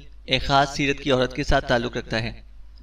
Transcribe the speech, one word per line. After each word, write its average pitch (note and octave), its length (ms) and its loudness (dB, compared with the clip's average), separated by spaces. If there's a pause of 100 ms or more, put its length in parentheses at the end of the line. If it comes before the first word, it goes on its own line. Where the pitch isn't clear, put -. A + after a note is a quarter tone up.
(280)
एक B2+ 140 2
ख़ास C#3 340 2
सीरत C#3 240 0
की C#3 100 -2
औरत B2+ 220 2
के C3+ 120 -6
साथ C#3 180 4
ताल्लुक़ A#2+ 360 0
रखता A#2 180 -4
है। A#2 260 -6 (400)